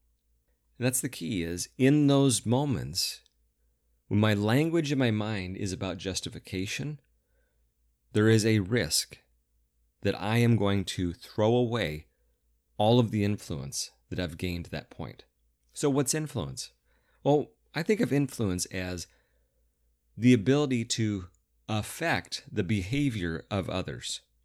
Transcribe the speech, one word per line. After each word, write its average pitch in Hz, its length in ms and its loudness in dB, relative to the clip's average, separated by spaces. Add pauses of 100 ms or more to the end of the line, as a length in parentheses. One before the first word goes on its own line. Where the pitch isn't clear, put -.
(800)
And 123 80 -2
that's 127 160 -2
the 131 80 -6
key, 120 320 -4
is 85 340 -6
in 143 300 4
those 139 400 4
moments, 120 760 -2 (840)
when 104 140 2
my 107 120 6
language 139 580 2
in 139 80 0
my 123 120 4
mind 104 480 -4
is 98 120 -4
about 92 280 -6
justification, 95 1000 -6 (1160)
there 110 160 6
is 110 160 6
a 110 140 4
risk - 580 -2 (840)
that - 180 0
I 107 200 0
am 117 180 6
going 98 300 2
to 90 260 -4
throw 110 420 0
away 110 520 0 (720)
all 113 200 6
of 110 120 4
the 104 120 0
influence 85 680 -4 (200)
that 87 80 -6
I've 82 200 -6
gained 87 260 -4
to 85 60 -18
that 76 180 -10
point. - 360 -14 (500)
So 147 160 0
what's 135 240 0
influence? 113 560 -6 (520)
Well, 143 280 2 (240)
I 156 80 -4
think 202 180 0
of - 100 0
influence 120 560 0
as 92 400 -8 (1080)
the 123 160 6
ability 127 540 2
to 104 400 -4 (420)
affect 110 840 -4
the 104 120 -2
behavior 98 880 -2
of 95 180 -4
others. 78 540 -8 (220)